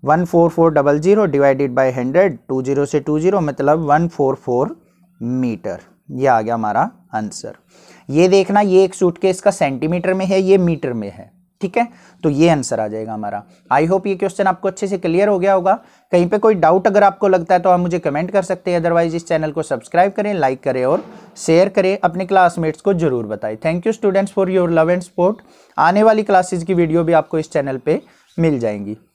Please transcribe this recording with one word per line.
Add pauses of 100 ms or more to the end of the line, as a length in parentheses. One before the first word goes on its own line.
वन
फ़ोर
फ़ोर
डबल
ज़ीरो
divided
by
हंड्रेड, (100)
टू
ज़ीरो
से
टू
ज़ीरो,
मतलब
वन
फ़ोर
फ़ोर (420)
मीटर। (320)
ये
आ
गया
हमारा (260)
आंसर। (540)
ये
देखना,
ये
एक
सूटकेस
का
सेंटीमीटर
में
है,
ये
मीटर
में
है, (300)
ठीक
है। (360)
तो
ये
आंसर
आ
जाएगा
हमारा। (280)
I
hope
ये
क्वेश्चन
आपको
अच्छे
से
क्लियर
हो
गया
होगा। (380)
कहीं
पे
कोई
डाउट
अगर
आपको
लगता
है
तो
आप
मुझे
कमेंट
कर
सकते
हैं,
otherwise
इस
चैनल
को
सब्सक्राइब
करें,
लाइक
करें
और (320)
शेयर
करें,
अपने
क्लासमेट्स
को
जरूर
बताएं।
Thank
you
students
for
your
love
and
support। (360)
आने
वाली
क्लासेज
की
वीडियो
भी
आपको
इस
चैनल
पे (360)
मिल
जाएंगी। (180)